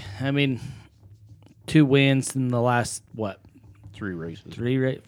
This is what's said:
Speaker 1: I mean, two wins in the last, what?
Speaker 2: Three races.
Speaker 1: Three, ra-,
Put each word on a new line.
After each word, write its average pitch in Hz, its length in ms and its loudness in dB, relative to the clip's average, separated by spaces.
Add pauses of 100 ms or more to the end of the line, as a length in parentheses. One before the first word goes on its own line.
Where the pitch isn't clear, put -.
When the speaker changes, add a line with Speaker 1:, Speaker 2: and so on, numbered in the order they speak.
(200)
Speaker 1:
I 135 100 -2
mean, 139 300 0 (1040)
two 156 200 6
wins 139 480 4
in 131 140 -2
the 123 120 0
last, 120 420 0 (120)
what? 104 260 -6 (520)
Speaker 2:
Three 98 220 -8
races. 82 280 -12 (100)
Speaker 1:
Three, 120 260 -2
ra-, 131 160 0 (140)